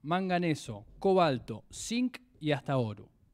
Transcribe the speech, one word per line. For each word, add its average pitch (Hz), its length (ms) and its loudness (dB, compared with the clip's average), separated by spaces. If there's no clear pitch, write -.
manganeso, 170 840 -2
cobalto, 156 720 2
zinc 247 460 -2
y 151 100 -2
hasta 139 260 0
oro. 110 320 -2